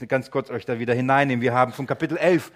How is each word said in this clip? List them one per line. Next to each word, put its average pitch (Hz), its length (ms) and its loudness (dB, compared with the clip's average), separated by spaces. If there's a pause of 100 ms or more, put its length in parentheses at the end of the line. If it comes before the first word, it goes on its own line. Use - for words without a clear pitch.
ganz 131 240 -2
kurz 135 180 -4
euch 120 160 -8
da 117 140 -4
wieder 120 160 0
hineinnehmen. 131 480 2
Wir 123 100 2
haben 127 180 2
von 139 140 -8
Kapitel 147 320 -4
elf 165 380 2